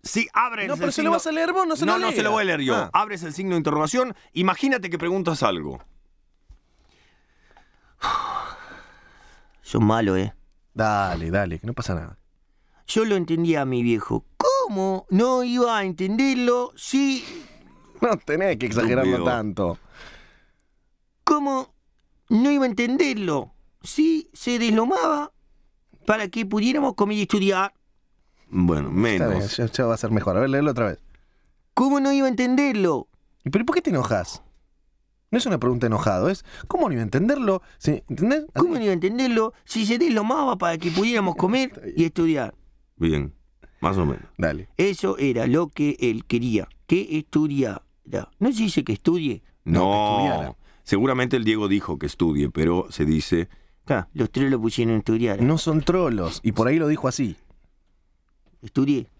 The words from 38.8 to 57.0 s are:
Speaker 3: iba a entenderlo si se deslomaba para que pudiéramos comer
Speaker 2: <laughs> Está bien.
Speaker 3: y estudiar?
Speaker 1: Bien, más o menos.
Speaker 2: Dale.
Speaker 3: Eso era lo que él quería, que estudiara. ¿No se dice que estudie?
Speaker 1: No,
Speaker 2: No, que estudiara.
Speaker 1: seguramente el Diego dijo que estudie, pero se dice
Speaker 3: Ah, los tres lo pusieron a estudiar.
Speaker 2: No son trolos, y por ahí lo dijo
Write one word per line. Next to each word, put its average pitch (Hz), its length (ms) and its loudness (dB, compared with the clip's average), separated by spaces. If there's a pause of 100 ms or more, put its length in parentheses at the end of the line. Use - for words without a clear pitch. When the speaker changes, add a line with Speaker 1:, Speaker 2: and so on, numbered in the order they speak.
Speaker 3:
iba 214 100 2
a 185 40 2
entenderlo 226 580 0 (140)
si 220 180 -2
se 233 140 2
deslomaba 247 580 2
para 170 220 -2
que 170 120 -2
pudiéramos 196 460 0
comer 254 340 2
Speaker 2:
<laughs> - 40 -20
Está - 80 -18
bien. 110 160 -12
Speaker 3:
y 165 60 4
estudiar? 160 500 0 (420)
Speaker 1:
Bien, 76 380 0 (460)
más 95 180 0
o 82 80 2
menos. - 180 -4 (140)
Speaker 2:
Dale. 82 400 -4
Speaker 3:
Eso 190 400 0
era 131 280 0
lo 135 220 2
que 147 320 -2
él 113 240 -2
quería, 117 440 -2 (180)
que 165 320 0
estudiara. 143 640 -2 (560)
¿No 240 120 2
se 226 120 -2
dice 165 220 0
que - 100 -2
estudie? 160 480 -2 (220)
Speaker 1:
No, 85 160 2
Speaker 2:
No, 95 100 2
que 104 400 2
estudiara. 73 260 -4 (260)
Speaker 1:
seguramente 127 540 0
el 117 80 0
Diego 107 240 0
dijo 90 300 -2
que 73 80 -6
estudie, 71 420 0
pero 82 400 0
se - 160 -2
dice 80 460 0 (360)
Speaker 3:
Ah, 117 280 -2
los 120 160 -2
tres 135 200 0
lo 131 80 2
pusieron 113 360 0
a 110 40 2
estudiar. 113 440 0
Speaker 2:
No 156 160 4
son 156 240 0
trolos, 123 600 0
y 110 100 0
por 113 160 0
ahí 156 100 2
lo 151 100 0
dijo 151 180 -2